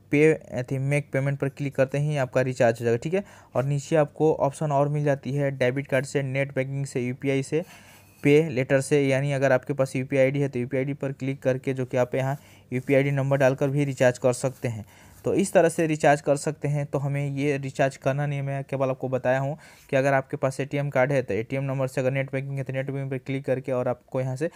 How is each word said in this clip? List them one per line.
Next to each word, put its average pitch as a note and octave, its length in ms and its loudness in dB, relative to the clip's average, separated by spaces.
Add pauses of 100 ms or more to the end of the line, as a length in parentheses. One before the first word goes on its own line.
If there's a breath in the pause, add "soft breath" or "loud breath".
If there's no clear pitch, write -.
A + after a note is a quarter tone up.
(120)
पे, D3+ 220 6
अथी, - 440 -6
मेक C#3+ 360 -2
पेमेंट C#3 260 0
पर C#3 100 0
क्लिक C#3 260 -6
करते C3+ 220 0
ही D3 200 -2
आपका C3 240 0
रिचार्ज B2 380 2
हो A#2+ 60 -4
जाएगा, A#2 120 2
ठीक D#3+ 160 -6
है। G3 100 0 (320 loud breath)
और B2 80 0
नीचे C#3+ 320 -2
आपको D3+ 400 2
ऑप्शन C#3+ 360 -2
और C#3+ 180 2
मिल D3 140 -2
जाती C#3 300 -2
है C#3+ 180 0
डेबिट C3 360 -2
कार्ड C3+ 180 0
से, C#3 180 -2
नेट C3+ 320 -4
बैंकिंग C3+ 300 -4
से, C3+ 160 -4
यूपीआई C3+ 420 -2
से, D#3 200 -2 (600 loud breath)
पे D3+ 260 6
लेटर C3+ 320 2
से, D3 200 2
यानी C3+ 320 2
अगर C3+ 180 2
आपके B2+ 220 2
पास C#3 220 -2
यूपीआई C3+ 280 2
आईडी C3+ 160 2
है C#3+ 100 0
तो C3 100 -6
यूपीआई B2+ 220 -2
आईडी C#3 120 -4
पर C#3 180 -6
क्लिक C#3 320 -6
करके B2+ 300 0
जो B2+ 120 -4
कि B2+ 120 -4
आप B2 180 0
यहाँ C3+ 220 -2 (360 loud breath)
यूपीआई C3 260 4
आईडी C#3+ 120 0
नंबर C#3 260 0
डालकर C#3 320 2
भी C#3+ 160 0
रिचार्ज B2+ 320 2
कर B2+ 160 2
सकते B2+ 340 -4
हैं। G#2 180 -6 (400 loud breath)
तो A#2+ 80 0
इस F#3 200 0
तरह E3 160 6
से E3 180 -2
रिचार्ज D3+ 340 4
कर D3 140 2
सकते D3 320 -6
हैं। C#3+ 180 -2
तो D3 140 -2
हमें C#3+ 300 -4
ये C#3 280 -2
रिचार्ज C3+ 400 -2
करना C#3+ 280 -2
नहीं C#3+ 140 -4
है, C#3 60 -4
मैं C#3 180 -4
केवल C3+ 260 -2
आपको C3 200 -4
बताया B2+ 300 0
हूँ C#3 180 -4 (320 loud breath)
कि - 60 0
अगर C3+ 180 4
आपके C3+ 240 -2
पास C3+ 220 -2
एटीएम C#3+ 300 -4
कार्ड C3 220 2
है C3+ 100 2
तो A#2+ 120 -4
एटीएम A#2+ 300 -4
नंबर C3+ 240 -2
से, C3 140 -4
अगर B2+ 100 2
नेट C3+ 200 -4
बैंकिंग C#3 260 -6
है C#3 60 -6
तो C3 100 -8
नेट C3+ 120 -4
बैंकिंग C3+ 240 -8
पर C3+ 80 -6
क्लिक C3+ 280 -6
करके, C3 260 -4
और B2 160 -2
आपको B2 340 -6
यहाँ C3 140 -4
से D3+ 200 -4